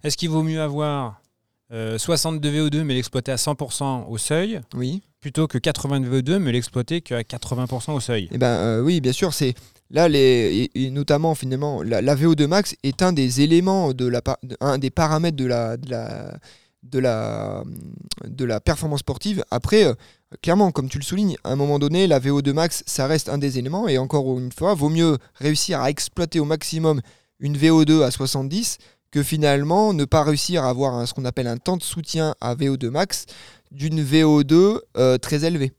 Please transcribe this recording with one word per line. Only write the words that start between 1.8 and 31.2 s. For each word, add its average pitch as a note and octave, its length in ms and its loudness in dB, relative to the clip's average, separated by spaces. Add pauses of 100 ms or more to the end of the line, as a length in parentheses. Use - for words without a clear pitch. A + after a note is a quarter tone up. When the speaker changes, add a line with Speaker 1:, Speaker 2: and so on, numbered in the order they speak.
Speaker 1:
soixante D#3+ 440 -2
de D3 80 0
V D3 120 0
O D3+ 80 0
deux D3+ 140 -2
mais C#3+ 120 -2
l'exploiter B2+ 360 -4
à B2 60 -4
cent D3 180 -2
pour C3+ 180 -8
cent C3+ 360 -4
au A2 80 -8
seuil, F3+ 440 -2 (140)
Speaker 2:
Oui. C3 260 -4 (200)
Speaker 1:
plutôt D3 260 -2
que C3 100 -4
quatre-vingts C#3 440 -2
de B2+ 80 -2
V C3 80 0
O C3 40 2
deux E3 180 0
mais D3 120 0
l'exploiter B2 500 -2
qu'à A#2 220 -6
quatre-vingts B2 440 -6
pour B2 160 -6
cent D#3 120 -6
au C3+ 40 -2
seuil ? A2 320 -4
Speaker 2:
Eh - 60 -6
ben, B2 100 4
euh, A2+ 340 2
oui, E3 180 2
bien C3 140 0
sûr, E3 200 0
c'est B2+ 200 0 (360)
là E3 200 4
les, B2 680 4
et, C3 100 -2
et C3 60 -4
notamment D3 440 0
finalement C3 480 -4
la, G#2+ 180 0
la C#3 140 4
V C#3+ 120 2
O D#3+ 80 6
deux D3 120 2
max G3 360 0
est C3+ 180 -2
un F#3 120 4
des C3 280 2
éléments E3+ 520 4
de B2+ 140 -2
la A#2+ 140 0
pa-, C3+ 220 -4
de, B2 160 -14
un C3+ 180 0
des C3+ 120 -2
paramètres D#3 480 0
de C3 80 -2
la, A#2+ 320 -2
de B2+ 120 -12
la, A2 480 -10 (460)
de C3 160 -4
la, A2 640 -2 (600)
de C3 200 -6
la A2 140 -2
performance D3+ 400 -2
sportive. F#3+ 520 -4
Après, G#3 340 4
euh, B2+ 80 4 (480)
clairement, F#3 300 4
comme C3+ 180 -4
tu - 100 -6
le C#3 40 -8
soulignes, F#3+ 420 -2
à - 60 -4
un C3 40 0
moment C#3+ 240 2
donné, E3 280 2
la D3 120 6
V C3 100 0
O C#3+ 120 2
deux C#3 120 0
max, D#3+ 320 0
ça C3+ 220 -2
reste D#3 220 0
un C#3+ 80 -2
des C#3 200 -2
éléments E3 300 -4
et C3+ 100 2
encore C3 400 0
une B2+ 140 -6
fois, F#3 240 0
vaut D3 140 0
mieux D#3+ 280 2 (180)
réussir D3 460 -2
à C3 80 2
exploiter E3 500 -4
au D3 60 0
maximum D#3 560 0 (380)
une C#3+ 180 -4
V D#3+ 140 6
O D#3+ 120 8
deux D3+ 200 6
à B2+ 80 2
soixante-dix C#3 680 -4 (340)
que D3 100 0
finalement D3+ 720 2
ne D3 120 0
pas D3+ 180 2
réussir D3+ 400 0
à C3 60 2
avoir B2+ 260 0
un, A#2+ 100 -2
ce - 80 -8
qu'on C3 120 -6